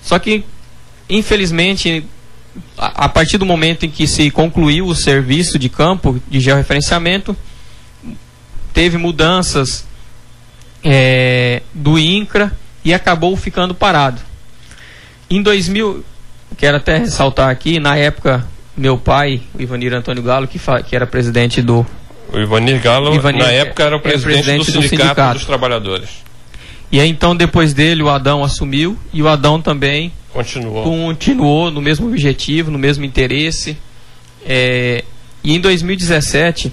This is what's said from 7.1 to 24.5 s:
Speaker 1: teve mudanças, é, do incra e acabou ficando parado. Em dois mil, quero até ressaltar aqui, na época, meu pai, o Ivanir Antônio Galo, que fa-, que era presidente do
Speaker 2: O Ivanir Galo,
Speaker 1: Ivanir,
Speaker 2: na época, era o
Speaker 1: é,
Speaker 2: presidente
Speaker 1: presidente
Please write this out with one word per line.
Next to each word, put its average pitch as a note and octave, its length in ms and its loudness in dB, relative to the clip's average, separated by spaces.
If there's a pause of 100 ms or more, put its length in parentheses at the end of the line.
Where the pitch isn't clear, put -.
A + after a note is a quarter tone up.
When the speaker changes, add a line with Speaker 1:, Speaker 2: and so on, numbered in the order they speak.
Speaker 1:
teve F3 240 2
mudanças, E3 880 0 (1000)
é, B2+ 760 2 (100)
do D3+ 260 2
incra G3 540 0 (320)
e D#3+ 80 4
acabou F3+ 440 2
ficando F#3 380 -2
parado. D3 460 2 (1080)
Em F#3+ 120 2
dois G3+ 260 2
mil, G3+ 360 -2 (520)
quero C#3+ 200 2
até D#3 220 0
ressaltar C3 520 2
aqui, D#3 280 0
na D3 180 2
época, C#3+ 500 0 (300)
meu C3 220 2
pai, C3 440 0 (120)
o - 80 -6
Ivanir B2 320 -4
Antônio B2 300 -4
Galo, B2+ 240 0
que - 100 -8
fa-, B2+ 240 0
que - 120 -6
era B2 120 0
presidente A#2+ 540 0
do A#2+ 240 4 (480)
Speaker 2:
O - 60 -2
Ivanir A2+ 420 2
Galo, C3 340 4
Speaker 1:
Ivanir, C3+ 280 2
Speaker 2:
na B2+ 80 4
época, C3+ 320 2
era D3+ 140 2
o - 20 -2
Speaker 1:
é, - 40 -6
Speaker 2:
presidente D3 420 0
Speaker 1:
presidente D3 220 0